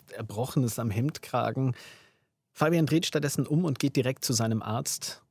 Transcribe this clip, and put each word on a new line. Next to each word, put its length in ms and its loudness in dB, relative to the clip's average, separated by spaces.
Erbrochenes 680 -2
am 100 0
Hemdkragen. 840 0
Fabian 340 4
dreht 200 2
stattdessen 400 0
um 180 2
und 140 0
geht 160 0
direkt 300 0
zu 80 0
seinem 280 2
Arzt, 720 -6